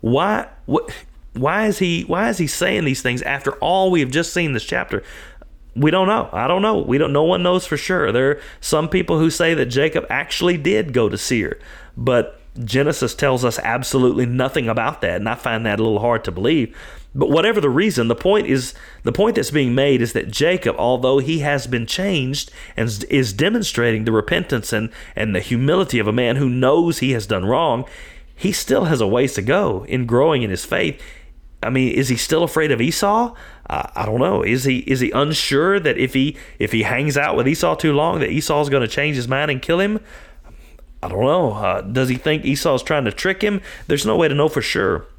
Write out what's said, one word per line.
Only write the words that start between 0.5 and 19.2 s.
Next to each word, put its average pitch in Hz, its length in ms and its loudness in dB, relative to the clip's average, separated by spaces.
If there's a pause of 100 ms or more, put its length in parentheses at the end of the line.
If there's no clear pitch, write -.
wh-, - 180 0 (440)
why 175 340 0
is 208 140 0
he, 170 220 0
why 190 260 0
is 202 100 -2
he 165 80 0
saying 185 380 0
these 135 180 -2
things 123 200 -2
after 135 320 -4
all 190 360 2
we 175 80 4
have 131 120 0
just 160 220 -2
seen 165 200 -2
this 113 120 -4
chapter? - 380 -4 (720)
We 151 160 2
don't 185 160 4
know. 208 260 0
I 110 140 -2
don't 180 160 2
know. 214 160 2
We 135 200 0
don't, 151 140 2
no 147 120 4
one 180 180 2
knows 180 240 2
for 151 100 -2
sure. 143 360 -2
There 131 180 4
are 143 100 -2 (200)
some 156 280 0
people 170 300 0
who 160 100 4
say 165 260 2
that 139 120 0
Jacob 143 420 0
actually 165 480 0
did 170 360 0
go 117 160 2
to 95 100 -2
Seir, 110 400 -2 (380)
but 123 440 0 (220)
Genesis 131 540 0
tells 131 280 0
us 117 140 0
absolutely 127 680 2
nothing 127 420 0
about 120 320 -2
that, 90 160 -2
and 104 120 -2
I 113 60 -2
find 113 320 -4
that 104 140 0
a - 20 2
little 110 160 2
hard 117 260 0
to 101 60 -4
believe. 113 460 0 (360)
But 139 160 0
whatever 196 320 4
the 147 80 2
reason, 135 380 2
the 117 80 2
point 147 320 2
is, 127 280 -2 (280)
the 117 80 0
point 214 240 2